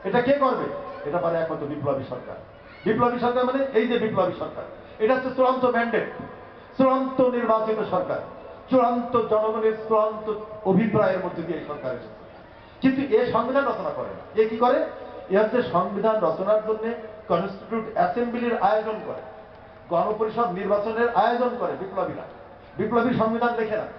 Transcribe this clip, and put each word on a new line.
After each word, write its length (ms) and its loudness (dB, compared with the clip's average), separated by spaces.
এটা 180 2
কে 180 4
করবে? 280 0
এটা 140 -2
পারে 180 0
একমাত্র 280 -4
বিপ্লবী 440 -4
সরকার। 280 -10
বিপ্লবী 360 2
সরকার 260 2
মানে 160 0
এই 140 4
যে 120 0
বিপ্লবী 400 0
সরকার, 260 -8
এটা 140 4
হচ্ছে 200 -2
চূড়ান্ত 320 2
ম্যান্ডেট, 420 0
চূড়ান্ত 440 2
নির্বাচিত 480 2
সরকার, 300 -2
চূড়ান্ত 460 2
জনগণের 500 2
চূড়ান্ত 480 0
অভিপ্রায়ের 540 4
মধ্যে 240 -6
দিয়ে 160 -4
এই 80 -10
সরকার 240 -6
এসেছে। 280 -10
কিন্তু 220 2
এ 40 8
সংবিধান 340 2
রচনা 260 -4
করে 220 -6
না। 100 -14
এ 120 6
কি 100 -4
করে? 220 4
এ 80 2
হচ্ছে 220 2
সংবিধান 480 0
রচনার 460 2
জন্য 180 -2
কনস্টিটিউট 680 -2
অ্যাসেম্বলির 680 0
আয়োজন 420 2
করে, 180 -8
গণপরিষদ 600 0
নির্বাচনের 640 0
আয়োজন 420 4
করে 160 -2
বিপ্লবীরা। 520 -6
বিপ্লবী 420 2
সংবিধান 380 2
লেখে 220 -2
না। 100 -6